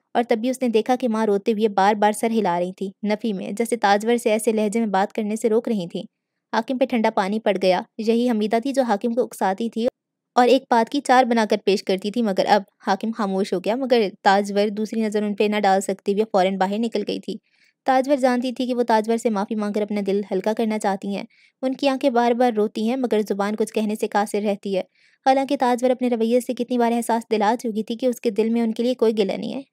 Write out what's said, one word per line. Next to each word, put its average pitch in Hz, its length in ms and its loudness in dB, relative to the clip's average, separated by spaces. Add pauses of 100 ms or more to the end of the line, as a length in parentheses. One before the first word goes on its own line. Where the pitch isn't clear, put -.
(140)
और 233 100 2
तब 233 140 2
भी 247 120 -2
उसने 254 200 -2
देखा 220 260 2
कि 254 120 -2
माँ 220 180 0
रोते 202 260 2
हुए 214 220 2
बार-बार 208 400 4
सर 226 180 -2
हिला 185 260 2
रही 180 140 -2
थी 196 200 -8 (140)
नफ़ी 214 260 -2
में, 196 220 -8
जैसे 233 240 -2
ताजवर 214 400 2
से 226 140 0
ऐसे 226 200 0
लहजे 214 280 0
में 220 100 -2
बात 190 220 0
करने 214 240 -4
से 233 120 0
रोक 226 200 0
रही 202 200 -2
थी। - 180 -8 (460)
हाकिम 233 260 -2
पे 269 80 2
ठंडा 226 260 2
पानी 208 280 -2
पड़ 196 180 2
गया। 185 260 2 (160)
यही 233 280 2
हमीदा 220 320 0
थी 277 120 -2
जो 262 120 2
हाकिम 233 300 -2
को 247 80 2
उकसाती 220 460 -4
थी 226 180 -2 (500)
और 247 120 6
एक 262 220 4
बात 226 180 4
की 277 140 -4
चार 254 220 4
बनाकर 226 320 0 (100)
पेश 202 160 2
करती 190 280 -2
थी, 240 120 -2
मगर 196 240 0
अब 202 180 4 (160)
हाकिम 214 320 -2
खामोश 196 420 -4
हो 175 60 -2
गया, 208 160 -2
मगर 240 320 2 (160)
ताजवर 202 480 2
दूसरी 220 300 -4
नज़र 214 220 -2
उन 208 100 -4
पे 208 140 0
न 208 120 -2
डाल 196 220 4
सकती 196 300 -4
हुए 208 200 0
फौरन 196 260 2
बाहर 196 200 -2
निकल 226 240 -4
गई 196 180 -6
थी। 208 180 -10 (480)
ताजवर 269 320 2
जानती 247 340 0
थी 247 140 -4
कि 247 80 -2
वो 240 100 0
ताजवर 226 320 2
से 226 140 -2
माफ़ी 208 260 -2
मांगकर 208 260 -2
अपना 208 200 -4
दिल 202 280 -2
हल्का 202 220 -2
करना 220 260 -2
चाहती 202 360 -2
हैं। - 120 -6 (360)
उनकी 262 240 -2
आंखें 269 260 0
बार-बार 240 420 2
रोती 214 320 -2
हैं, 247 120 -2
मगर 220 240 0
ज़ुबान 202 320 -4
कुछ 214 160 -2
कहने 214 260 -2
से 214 120 -4
कासिर 208 340 0
रहती 196 320 -4
है। 185 100 -2 (420)
हालांकि 269 320 2
ताजवर 247 320 0
अपने 247 180 -2
रवैये 233 320 0
से 240 140 -4
कितनी 240 240 -4
बार 233 140 2
एहसास 233 380 -2
दिला 214 260 2
चुकी 220 260 -4
थी 226 140 -8
कि 262 120 -2
उसके 233 240 -2
दिल 220 180 0
में 233 120 0
उनके 226 200 -2
लिए 254 140 0
कोई 226 180 2
गिला 196 220 0
नहीं - 160 -8
है। 277 200 -10